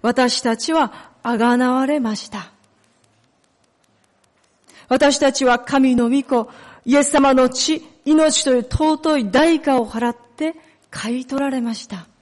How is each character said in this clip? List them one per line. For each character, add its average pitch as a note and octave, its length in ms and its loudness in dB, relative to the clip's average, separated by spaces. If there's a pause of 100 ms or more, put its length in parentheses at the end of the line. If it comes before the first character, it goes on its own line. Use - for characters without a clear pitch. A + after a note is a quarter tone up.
私 A#3+ 400 0
た A3+ 160 -2
ち D#4+ 160 -6
は - 380 -2 (120)
あ A#3+ 140 -4
が A#3+ 200 2
な B3+ 160 0
わ C4 120 0
れ D4 140 -2
ま A3 160 -4
し - 140 -12
た。 G3 220 -14 (2500)
私 C#4+ 280 2
た C#4 140 2
ち C4+ 140 -2
は A#3+ 140 4
神 C4 360 2
の A#3+ 140 0
御 C4+ 140 0
子、 A#3 260 -2 (360)
イ B3 100 2
エ C#4+ 80 4
ス C#4+ 80 -2
様 C#4 220 4
の B3+ 160 4
血、 - 340 -4 (220)
命 D#4 380 2
と C4+ 80 0
い B3 80 2
う A#3 40 -4
尊 D#4 540 0
い G#3 140 -4
代 D#4+ 300 2
価 C4 200 0
を G#3+ 80 -6
払 A#3 200 -4
っ A#3+ 60 -6
て D#4+ 400 -8 (360)
買 A#3+ 300 -6
い B3 40 -12
取 C4+ 160 -6
ら C#4 80 -2
れ C4 120 -4
ま A#3 120 -4
し - 140 -14
た。 F3+ 180 -14 (160)